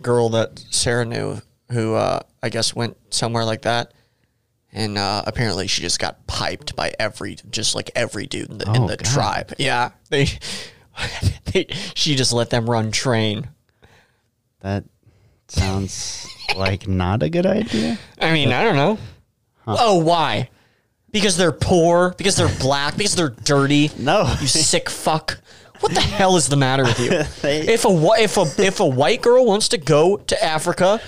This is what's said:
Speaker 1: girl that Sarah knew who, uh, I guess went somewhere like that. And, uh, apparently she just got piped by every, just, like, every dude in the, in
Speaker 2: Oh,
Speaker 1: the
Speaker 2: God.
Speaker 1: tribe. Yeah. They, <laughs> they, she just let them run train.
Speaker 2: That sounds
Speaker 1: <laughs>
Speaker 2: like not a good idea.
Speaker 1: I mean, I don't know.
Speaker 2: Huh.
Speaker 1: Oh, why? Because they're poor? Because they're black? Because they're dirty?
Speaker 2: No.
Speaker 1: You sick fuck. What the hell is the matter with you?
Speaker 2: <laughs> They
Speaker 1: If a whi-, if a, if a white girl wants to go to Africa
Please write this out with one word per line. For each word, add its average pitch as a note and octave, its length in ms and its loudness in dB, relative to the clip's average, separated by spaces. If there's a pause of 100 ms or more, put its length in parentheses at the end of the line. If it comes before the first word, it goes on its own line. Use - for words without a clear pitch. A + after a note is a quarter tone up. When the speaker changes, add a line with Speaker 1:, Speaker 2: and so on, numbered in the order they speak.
Speaker 1:
girl A#2+ 280 2
that A2+ 400 -2
Sarah A#2+ 340 0
knew G#2+ 340 -6 (320)
who, A2 240 -2
uh, G2 260 0 (220)
I B2 60 -4
guess A2+ 260 -4
went A#2 220 -6 (140)
somewhere A#2 340 -2
like A2+ 180 -4
that. A#2 300 -2 (800)
And, G#2 260 -4
uh, G2+ 280 -2
apparently G2+ 420 -4
she - 140 -4
just - 180 -4
got - 260 -8
piped - 480 -8
by - 240 -4
every, G#2+ 380 -6 (120)
just, G#2+ 280 -4
like, G#2+ 180 -8
every G#2+ 320 -4
dude - 240 -8
in G#2+ 80 -14
the, F#2+ 160 -6
in B2+ 80 4
Speaker 2:
Oh, G2 60 0
Speaker 1:
the G2+ 80 -4
Speaker 2:
God. - 100 -12
Speaker 1:
tribe. G2+ 520 -2
Yeah. B2+ 320 -2 (200)
They, C#3+ 160 2 (640)
<laughs> - 540 -4
they, - 220 0 (280)
she D3+ 220 0
just B2+ 160 2
let A#2 180 0
them A#2 180 0
run A2 220 0
train. A2 580 0 (1120)
Speaker 2:
That G2 240 -4 (640)
sounds - 800 -4 (160)
Speaker 1:
<laughs> - 140 -4
Speaker 2:
like F#2+ 320 -2
not F#2 340 0
a D#3 80 0
good F3 160 0
idea. A3 520 -2 (220)
Speaker 1:
I D#3+ 120 0
mean, C#3 200 2
I C3+ 120 2
don't A3 120 2
know. F3 220 2 (680)
Speaker 2:
Huh. - 140 -2
Speaker 1:
Oh, G#3+ 200 4
why? D#3 520 2 (640)
Because G3 240 2
they're E3+ 160 4
poor? F3 680 4
Because F#3 180 0
they're - 120 2 (100)
black? C#3 380 0
Because - 180 -2
they're E3 140 0
dirty? C#3+ 680 2
Speaker 2:
No. D#3 260 2 (180)
Speaker 1:
You C#3+ 80 -2
sick D#3 420 0
fuck. - 500 -2 (400)
What - 140 0
the - 60 2
hell F#3+ 360 2
is D#3+ 120 2
the C#3+ 80 2
matter C3+ 260 2
with A#2+ 160 0
you? B2 120 0
Speaker 2:
<laughs> - 320 -2
They D3 180 0
Speaker 1:
If A3+ 240 2
a A#3+ 80 4
whi-, F3+ 300 4
if G#3+ 160 2
a, G3 40 4 (180)
if F#3+ 200 2
a G3 60 4
white D3+ 360 2
girl B3 220 6
wants G#3+ 240 2
to A#3+ 100 -2
go D#3 380 4
to - 280 -2
Africa F3 640 2